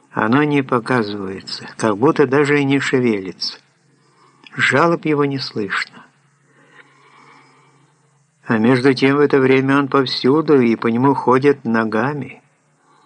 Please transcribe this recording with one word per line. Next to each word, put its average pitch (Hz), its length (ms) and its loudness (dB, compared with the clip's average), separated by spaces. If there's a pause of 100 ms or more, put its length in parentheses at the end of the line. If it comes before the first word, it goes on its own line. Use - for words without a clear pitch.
Оно 113 320 0
не 147 220 0
показывается, 104 1120 -6
как 104 220 -2
будто 147 260 2
даже 143 340 0
и 143 40 0
не 139 160 0
шевелится. 110 800 -4 (960)
Жалоб 160 500 0
его 147 200 0
не 139 120 -4
слышно. - 680 -8 (2500)
А 117 100 0
между 127 380 4
тем 139 220 2
в - 20 0
это 143 200 4
время 135 380 2
он 139 100 -2
повсюду, 139 720 2
и 117 160 2
по 117 120 -4
нему 127 260 2
ходят 131 500 2
ногами. 113 760 -4 (640)